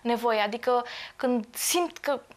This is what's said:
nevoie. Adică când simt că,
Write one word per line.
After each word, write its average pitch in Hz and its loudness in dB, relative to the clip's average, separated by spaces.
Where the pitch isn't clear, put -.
nevoie. 233 2
Adică 240 0
când 247 0
simt 339 -2
că, 269 -2